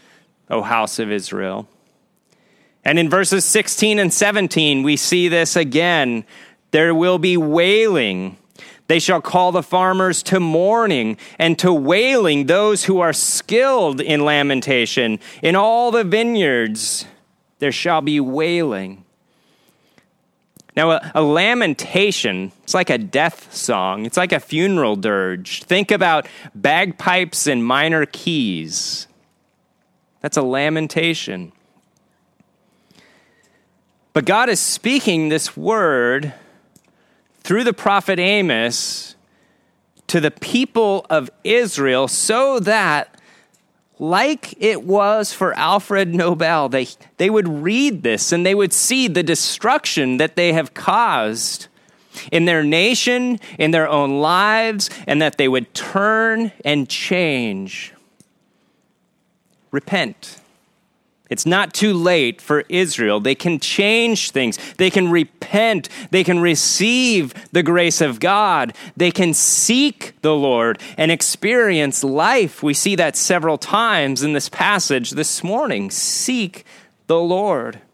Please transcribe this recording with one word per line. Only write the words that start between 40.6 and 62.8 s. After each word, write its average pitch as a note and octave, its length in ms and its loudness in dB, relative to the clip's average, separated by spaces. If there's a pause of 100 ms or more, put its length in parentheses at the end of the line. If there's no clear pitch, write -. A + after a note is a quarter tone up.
of C#3+ 220 0 (140)
Israel C#3 640 0
so C4 520 0
that, F#3 500 0 (880)
like G3+ 640 -2
it G3 220 0
was G3+ 500 0
for F3+ 220 -2
Alfred F#3+ 600 0
Nobel, E3 540 0
they, B2+ 200 -2 (280)
they F#3 140 0
would G#3+ 160 2
read F#3+ 560 -2
this A2+ 300 0
and F3 120 0
they F#3+ 100 2
would G3+ 180 0
see C4 360 0
the F3 140 0
destruction D#3+ 920 0
that D#3 180 0
they F3 180 2
have D#3+ 220 -2
caused D3+ 920 -2 (640)
in E3+ 120 4
their E3 200 2
nation, A#3+ 760 0 (200)
in D#3 120 2
their D#3+ 180 2
own C#3+ 320 0
lives, G#3 680 0 (160)
and D3 160 2
that D3+ 160 -2
they C#3 80 2
would C3 280 -2
turn A3 760 0 (140)
and C#3+ 240 0
change. B2 1040 -4 (1800)
Repent. - 680 -4 (920)
It's - 160 -4
not F#3 260 2
too G#3 220 2
late E3+ 480 2
for D3 260 0
Israel. A#2+ 500 0